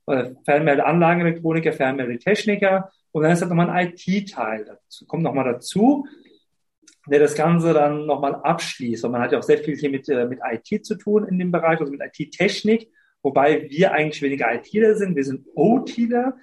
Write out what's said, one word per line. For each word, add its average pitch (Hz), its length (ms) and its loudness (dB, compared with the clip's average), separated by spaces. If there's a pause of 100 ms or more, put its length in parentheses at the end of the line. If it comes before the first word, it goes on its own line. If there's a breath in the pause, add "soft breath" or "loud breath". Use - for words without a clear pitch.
Äh, 127 240 -2 (140)
Fernmeldeanlagenelektroniker, 160 1300 2
Fernmeldetechniker. 190 1160 -2 (220 loud breath)
Und 151 120 -2
dann 165 100 4
ist 170 80 2
halt 180 80 -4
nochmal 170 200 2
ein 175 200 0
I-T-Teil 120 760 -6
dazu, - 400 -20
kommt 160 160 -6
nochmal 135 220 -2
dazu, 208 640 0 (1000 loud breath)
der 143 120 4
das 147 160 4
Ganze 165 380 2
dann 151 340 2
nochmal 139 260 -2
abschließt. 127 720 -4
Und 117 60 -2
man 120 100 -2
hat 131 120 0
ja 123 60 0
auch - 40 -6
sehr 147 160 4
viel 147 160 -6
hier 143 160 -4
mit, 131 180 -6
äh, 123 160 0
mit 127 140 -8
I 117 180 -6
T 208 240 -6
zu - 140 -6
tun 208 320 0
in 185 100 -2
dem 180 140 -2
Bereich, 165 280 2
also 143 120 -4
mit 139 100 -10
I-T-Technik, 190 880 -2 (320)
wobei 143 480 2
wir 165 220 2
eigentlich 151 300 -2
weniger 135 300 -2
I 120 100 -4
T-ler 214 340 2
sind, 185 200 -2
wir 135 100 -2
sind 135 280 -8
O-Tler. 240 880 0